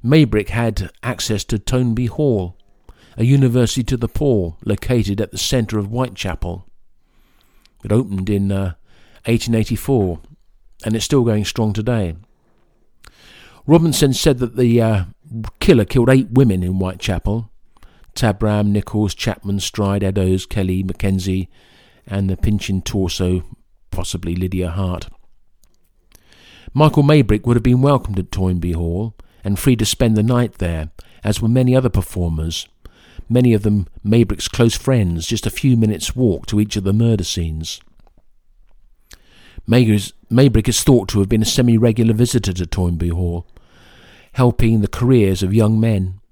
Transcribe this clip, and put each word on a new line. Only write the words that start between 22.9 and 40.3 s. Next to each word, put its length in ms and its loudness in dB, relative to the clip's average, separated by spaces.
possibly 440 -6
Lydia 340 -4
Hart. 400 -6
Michael 300 4
Maybrick 420 2
would 120 2
have 60 -2
been 180 2
welcomed 360 0
at 140 -6
Toynbee 400 -2
Hall 420 -4
and 160 -4
free 160 2
to 100 -2
spend 300 0
the 80 2
night 360 0
there, 320 -4
as 160 -2
were 80 0
many 260 2
other 140 2
performers, 800 -4
many 240 4
of 100 0
them 240 0
Maybrick's 440 2
close 280 0
friends, 520 -2
just 180 -4
a 40 -2
few 280 0
minutes' 380 -2
walk 320 0
to 120 0
each 180 -2
of 80 -4
the 80 0
murder 320 0
scenes. 560 -8
Maybrick 280 4
is, 180 -4
Maybrick 400 4